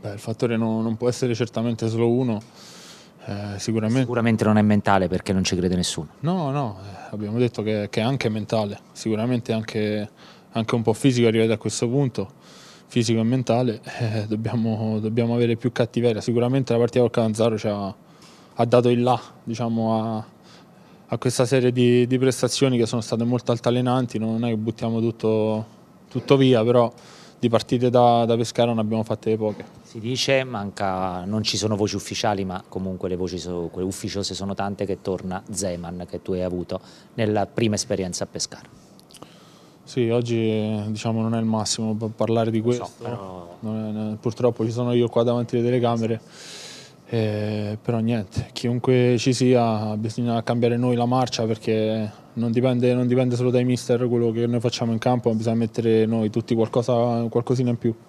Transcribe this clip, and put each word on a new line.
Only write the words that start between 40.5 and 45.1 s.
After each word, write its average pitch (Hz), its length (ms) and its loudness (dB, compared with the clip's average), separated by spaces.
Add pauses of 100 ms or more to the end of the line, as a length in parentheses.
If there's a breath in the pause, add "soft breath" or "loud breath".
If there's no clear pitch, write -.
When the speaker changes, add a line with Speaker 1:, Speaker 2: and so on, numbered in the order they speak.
Speaker 1:
diciamo, 113 340 -2
non 113 140 0
è 113 40 0
il 113 60 -2
massimo 110 480 -2
pa-, 110 200 -4
parlare 113 380 0
di 110 100 0
Speaker 2:
Lo 117 100 0
so, 123 80 0
Speaker 1:
questo. 101 240 -12
Speaker 2:
però 92 560 -12
Speaker 1:
Non 110 160 -6
è, 110 160 -6
non 107 220 -6
è, - 20 -6
purtroppo 113 500 0
ci 117 60 -2
sono 123 220 -2
io 120 140 4
qua 117 160 2